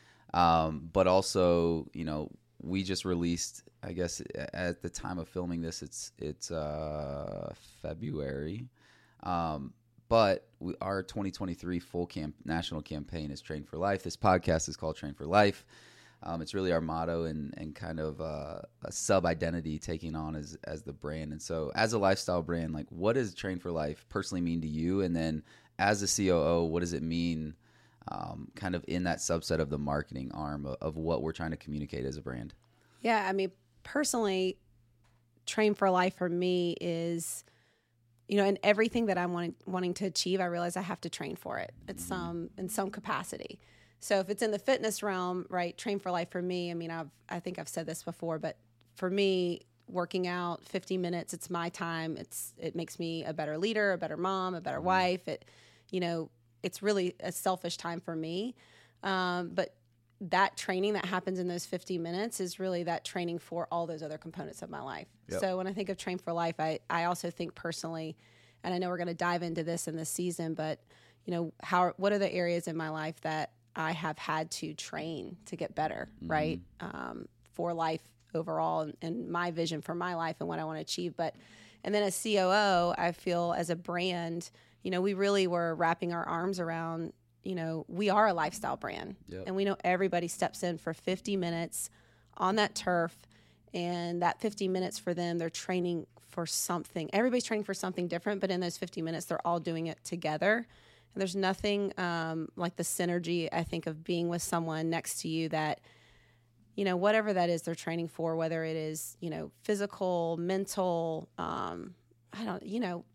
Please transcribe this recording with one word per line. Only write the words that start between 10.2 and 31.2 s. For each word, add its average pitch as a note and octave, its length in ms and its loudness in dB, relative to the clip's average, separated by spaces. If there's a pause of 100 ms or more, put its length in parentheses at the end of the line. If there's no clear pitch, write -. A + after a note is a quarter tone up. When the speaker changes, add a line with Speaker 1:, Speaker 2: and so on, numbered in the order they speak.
Speaker 1:
we, F2 220 -4
our F#2+ 200 0
twenty G2 300 -4
twenty-three F2 480 -4
full F2 260 -2
camp-, D2+ 300 -6 (100)
national E2 380 -2
campaign D2+ 480 -6
is C#2 100 -10
Train D2+ 220 -8
for - 140 -12
Life. G2 260 0
This E2+ 140 -6
podcast F2 520 4
is D2 80 -10
called D#2 180 -4
Train C#2+ 200 -10
for C#2+ 100 -10
Life. G2+ 400 6 (580)
Um, E2 200 -4
it's - 100 -8
really F#2+ 180 2
our E2 100 4
motto E2 420 0
and, D#2 340 -4
and D#2 160 -8
kind E2 260 -6
of, D#2 220 -4
uh, D#2 380 -6 (260)
a - 60 -6
sub F#2+ 340 4
identity E2 540 0
taking D#2+ 360 -6
on D#2 200 -4
as, D2+ 200 -8 (100)
as D2+ 180 -8
the D2 100 -8
brand. D2+ 380 -6
And D#2 100 -8
so D#2+ 320 -2
as A2 200 4
a A#2 40 4
lifestyle F#2+ 460 4
brand, E2 320 0
like, D2+ 160 -4
what G2 220 2
does A#2+ 200 0
Train F#2 240 -4
for F2 140 -6
Life D2+ 360 -2
personally F#2 340 -2
mean E2+ 200 2
to D#2 60 -2
you? E2+ 340 2
And F2 140 2
then D#2+ 260 0 (380)
as G2+ 240 4
a G2 40 0
C F#2+ 240 4
O F2 60 8
O, E2+ 280 4
what E2 160 0
does F2 120 -2
it C#2 80 -2
mean, E2 540 0 (560)
um, - 440 -8
kind F2+ 200 -2
of E2 120 -4
in F2+ 180 0
that E2+ 120 2
subset E2 420 0
of D2 120 0
the D2 80 0
marketing C#2+ 540 -2
arm D2 340 -4
of, C2+ 140 -4
of D#2 160 -4
what D#2+ 260 0